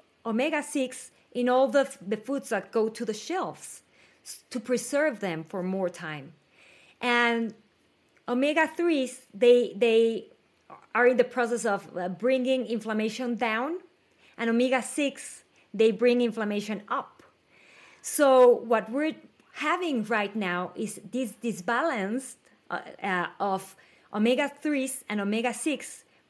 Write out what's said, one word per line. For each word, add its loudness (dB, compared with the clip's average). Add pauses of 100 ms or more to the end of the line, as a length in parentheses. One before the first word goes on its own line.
(240)
omega-six -2 (220)
in -2
all 4
the, 2 (140)
the -4
foods -6
that -4
go 0
to -8
the -4
shelves -8 (420)
s-, -18
to -6
preserve 0
them -4
for -6
more -2
time. -12 (640)
And 0 (720)
omega-threes, 0 (120)
they, 6
they 2 (680)
are 6
in 4
the 6
process -2
of, -4
uh, -4
bringing 0
inflammation -4
down, -2 (600)
and -2
omega-six, -2 (300)
they 4
bring 4
inflammation -2
up. -8 (760)
So 8
what 4
we're -2 (380)
having -2
right -2
now -2
is -8 (100)
this -4
disbalance, -4 (340)
uh, -6 (220)
uh, -2 (140)
of -4 (380)
omega-threes -2
and -4
omega-six -4 (260)